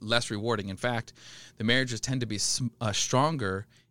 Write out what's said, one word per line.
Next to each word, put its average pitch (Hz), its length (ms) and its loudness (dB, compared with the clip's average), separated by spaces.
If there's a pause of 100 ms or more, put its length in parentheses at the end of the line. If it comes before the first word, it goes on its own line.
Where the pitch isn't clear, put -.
less 117 300 2
rewarding. 107 380 -2
In 95 80 -6
fact, 120 360 -2 (460)
the 107 60 -4
marriages 123 360 2
tend 147 200 -2
to 120 60 -4
be 107 120 -4
sm-, - 300 0 (120)
uh, 110 120 0
stronger 127 760 0 (240)